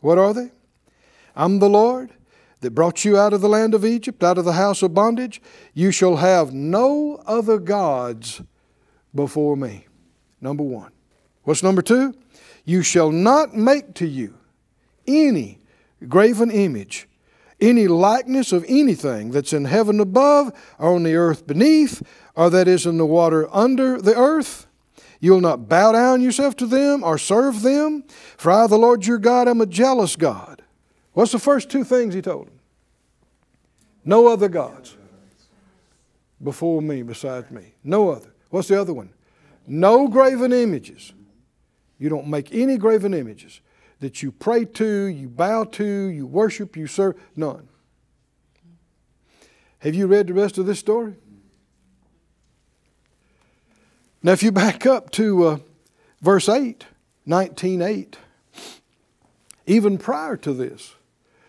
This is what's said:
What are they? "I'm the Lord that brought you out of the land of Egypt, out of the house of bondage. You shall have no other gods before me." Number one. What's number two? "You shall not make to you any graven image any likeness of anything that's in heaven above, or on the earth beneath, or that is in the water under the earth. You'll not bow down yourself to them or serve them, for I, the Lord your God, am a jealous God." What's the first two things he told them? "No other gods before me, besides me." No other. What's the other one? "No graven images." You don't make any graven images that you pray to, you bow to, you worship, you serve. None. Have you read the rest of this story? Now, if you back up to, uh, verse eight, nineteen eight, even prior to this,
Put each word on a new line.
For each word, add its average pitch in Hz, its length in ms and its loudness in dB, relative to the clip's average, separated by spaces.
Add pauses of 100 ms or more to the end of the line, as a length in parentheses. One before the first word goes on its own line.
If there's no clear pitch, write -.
What 170 180 2
are 202 160 2
they? 247 160 -10 (880)
"I'm 185 200 0
the 202 100 4
Lord 233 440 2 (480)
that 123 100 -6
brought 165 340 -2
you 202 140 4
out 208 160 2
of 190 80 -2
the 208 60 2
land 220 260 2
of 202 100 0
Egypt, 226 400 -4
out 175 140 2
of 175 80 -2
the 170 80 0
house 196 280 0
of 175 120 0
bondage. 226 480 -2 (320)
You 180 160 0
shall 180 260 2
have 165 380 2
no 262 640 -2 (100)
other 220 320 0
gods 131 840 -4 (720)
before 147 400 -2
me." 117 320 -10 (540)
Number 143 220 -8
one. 123 300 -10 (520)
What's 151 180 -2
number 185 200 2
two? 254 320 2 (500)
"You 180 160 0
shall 160 320 2
not 233 420 2
make 214 400 0
to 180 120 -6
you 131 280 -8 (720)
any 254 540 0 (480)
graven 214 420 4
image 165 560 -4 (540)
any 220 280 4
likeness 240 640 0
of 175 160 0
anything 147 640 0
that's 139 220 -4
in 147 120 -2
heaven 208 360 0
above, 262 520 2 (260)
or 170 160 2
on 170 80 0
the 160 120 0
earth 170 320 0
beneath, 277 560 2 (320)
or 170 160 4
that 180 180 4
is 180 180 2
in 165 120 -2
the 160 80 0
water 160 480 2
under 254 460 0
the 202 140 2
earth. 277 520 -2 (520)
You'll 185 220 4
not 127 280 -2
bow 202 240 4
down 247 280 2
yourself 254 360 -2
to 254 100 -6
them 277 360 0
or 160 140 -2
serve 214 460 0
them, 294 420 0 (320)
for 165 140 -2
I, 220 160 4
the 208 100 2
Lord 226 300 4
your 233 120 0
God, 247 300 2
am 233 140 0
a 214 40 0
jealous 220 500 0
God." 131 460 -6 (520)
What's 220 180 2
the 240 60 -2
first - 320 0
two 262 140 -2
things 240 280 -2
he 185 80 -8
told 156 280 -10
them? - 120 -20 (1400)
"No 220 220 4
other 208 240 2
gods - 460 -10 (1500)
before 156 400 -6
me, 147 200 -8
besides 123 480 -12
me." 107 220 -20 (100)
No 185 280 -2
other. - 240 -12 (160)
What's 190 180 -6
the 196 100 2
other 180 140 -4
one? 107 180 -14 (560)
"No 208 420 4
graven 254 440 2
images." 208 640 -4 (840)
You 147 120 -6
don't 147 180 -8
make 147 260 -8
any 262 220 0
graven 202 380 0
images 117 480 -12 (380)
that 135 220 -12
you 139 80 -8
pray 233 360 -2
to, 208 400 -4
you 139 240 -10
bow 202 340 -2
to, 202 440 -6
you 147 180 -10
worship, 196 500 -4
you 156 100 -12
serve. 196 300 -4 (180)
None. 151 340 -10 (2000)
Have 156 160 -6
you 190 120 -2
read 202 200 2
the 180 80 -6
rest 196 240 -2
of 185 80 -4
this 202 120 -6
story? 214 360 -4 (3000)
Now, 175 100 4
if 185 100 0
you 220 100 2
back 190 320 0
up 254 280 2
to, 202 320 2
uh, 156 140 0 (640)
verse 190 300 2
eight, 247 340 -4 (400)
nineteen 180 560 -4
eight, 196 380 -8 (1500)
even 202 300 2
prior 277 400 -8
to 147 160 -8
this, - 440 -10 (520)